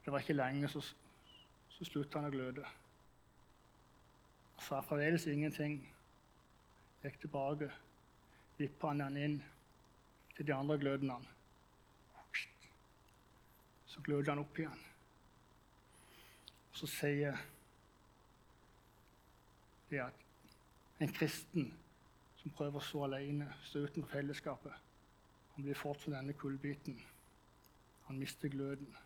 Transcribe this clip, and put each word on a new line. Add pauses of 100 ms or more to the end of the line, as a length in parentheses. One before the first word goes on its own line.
Det
var
ikke
lenge,
så,
så
sluttet
han
å
gløde. (1900)
Han
sa
fremdeles
ingenting. (1200)
Gikk
tilbake, (880)
vippet
han
den
inn (1000)
til
de
andre
glødene. (2750)
Så
glødde
han
opp
igjen. (1900)
Og
så
sier (2500)
det
at (720)
en
kristen (720)
som
prøver
å
stå
alene, (220)
stå
utenfor
fellesskapet, (720)
han
blir
fort
som
denne
kullbiten. (1080)
Han
mister
gløden. (100)